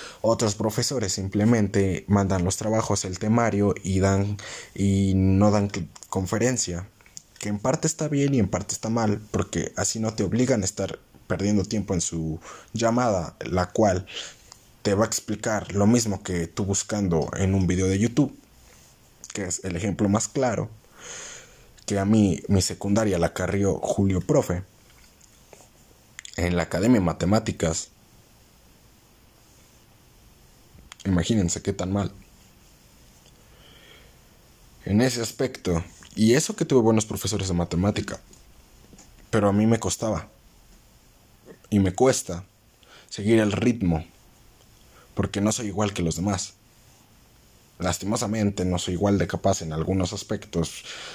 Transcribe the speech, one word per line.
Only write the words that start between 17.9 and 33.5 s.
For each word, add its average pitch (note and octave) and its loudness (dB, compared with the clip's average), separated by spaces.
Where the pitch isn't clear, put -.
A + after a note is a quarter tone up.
YouTube, A#2+ 0
que G2 -6
es - -6
el F2+ -6
ejemplo G2 -2
más G#2 0
claro, A2+ -2
que G2+ -2
a G2 0
mí G#2 4
mi F#2+ 4
secundaria G2+ 0
la E2+ 2
carrió F#2 0
Julio F#2+ 0
Profe F#2+ 0
en F2 0
la E2+ 2
Academia A2 2
de F2+ 0
Matemáticas. E2+ -2
Imagínense F#2 2
qué G2 -2
tan F#2 -4
mal. G2+ 0